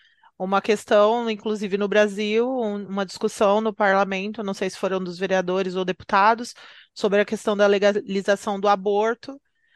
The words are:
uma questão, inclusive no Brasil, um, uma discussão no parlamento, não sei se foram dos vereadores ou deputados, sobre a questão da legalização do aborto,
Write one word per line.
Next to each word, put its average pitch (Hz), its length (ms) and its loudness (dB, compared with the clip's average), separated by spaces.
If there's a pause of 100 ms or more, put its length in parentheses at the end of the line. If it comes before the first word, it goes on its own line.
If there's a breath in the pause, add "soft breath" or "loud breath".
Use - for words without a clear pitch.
(380 soft breath)
uma 190 240 0
questão, 220 640 2
inclusive 208 480 -4
no 202 100 -2
Brasil, 208 640 2
um, 214 380 -4
uma 196 180 -4
discussão 208 560 0
no 220 140 -2
parlamento, 196 680 0
não 196 120 -4
sei 190 160 -4
se - 80 -12
foram 196 200 -2
dos 180 200 -6
vereadores 185 560 0
ou 185 100 -2
deputados, 214 680 0 (400 loud breath)
sobre 202 260 2
a 202 60 0
questão 214 280 -4
da 202 120 4
legalização 202 920 0
do 202 100 0
aborto, 208 720 -2 (380)